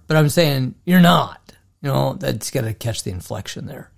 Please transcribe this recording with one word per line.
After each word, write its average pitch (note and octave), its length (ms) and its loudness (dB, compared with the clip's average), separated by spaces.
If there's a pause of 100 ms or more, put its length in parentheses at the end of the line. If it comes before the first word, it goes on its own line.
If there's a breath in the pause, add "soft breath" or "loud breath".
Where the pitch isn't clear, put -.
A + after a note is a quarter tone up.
but D#3 100 0
I'm D3+ 120 4
saying C#3 460 0 (100)
you're F3+ 160 4
not. E3+ 380 4 (420)
You C#3+ 80 -6
know, C3+ 300 0
that's C3 320 -6
gotta A2+ 220 -4
catch - 300 -6
the - 80 -6
inflection G2+ 540 -10
there. - 320 -16